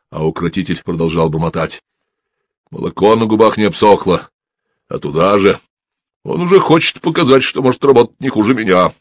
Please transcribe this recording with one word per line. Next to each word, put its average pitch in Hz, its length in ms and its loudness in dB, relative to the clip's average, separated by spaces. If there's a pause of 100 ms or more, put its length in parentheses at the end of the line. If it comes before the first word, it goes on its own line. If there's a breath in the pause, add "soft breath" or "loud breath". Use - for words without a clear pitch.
а 80 180 -8
укротитель 85 560 -6
продолжал 82 460 -2
бормотать. 80 560 -6 (840)
Молоко 98 460 0
на 113 100 -2
губах 110 320 2
не 107 60 0
обсохло. 92 640 0 (580)
А - 100 -10
туда 82 400 0
же. 98 220 2 (640)
Он - 160 -6
уже 175 180 2
хочет - 420 0
показать, 135 420 2
что - 200 -6
может 127 220 -2
работать 120 360 2
не 135 80 -6
хуже 110 260 0
меня. 92 460 0